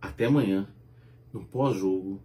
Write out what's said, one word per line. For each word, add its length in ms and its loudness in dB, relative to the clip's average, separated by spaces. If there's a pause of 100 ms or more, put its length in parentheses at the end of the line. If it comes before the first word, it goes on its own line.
Até 260 -2
amanhã, 420 2 (640)
no 120 -12
pós-jogo 800 -2